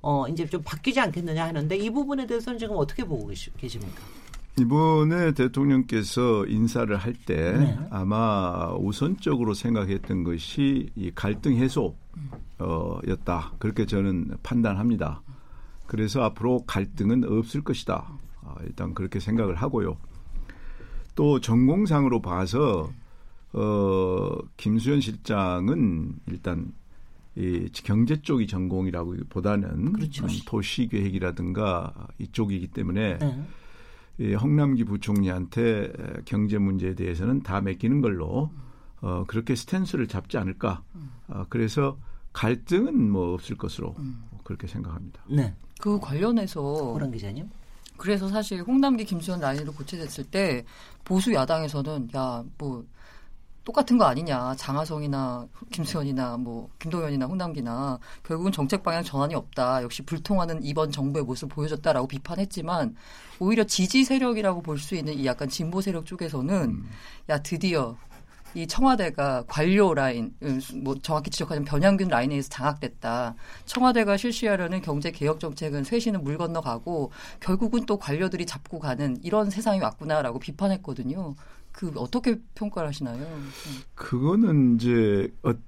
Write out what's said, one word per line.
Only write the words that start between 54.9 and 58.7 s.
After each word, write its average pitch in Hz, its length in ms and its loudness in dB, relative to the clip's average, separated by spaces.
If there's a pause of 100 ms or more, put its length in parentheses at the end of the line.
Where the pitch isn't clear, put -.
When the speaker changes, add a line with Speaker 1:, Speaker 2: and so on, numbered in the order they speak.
Speaker 3:
김수현이나 139 680 -2
뭐 120 320 -6 (100)
김동연이나 156 480 -2
홍남기나 139 720 -4 (240)
결국은 170 280 -2
정책 160 320 0